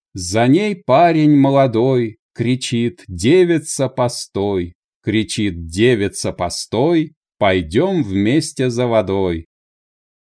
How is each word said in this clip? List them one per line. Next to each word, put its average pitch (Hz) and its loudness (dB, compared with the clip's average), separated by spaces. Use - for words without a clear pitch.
За 98 -2
ней 202 2
парень 151 4
молодой 131 2
кричит: 120 -4
"Девица, 151 0
постой!" 101 -4
Кричит: 101 -2
"Девица, 101 0
постой! 151 -2
Пойдем 101 0
вместе 120 -2
за 120 -2
водой!" 95 -2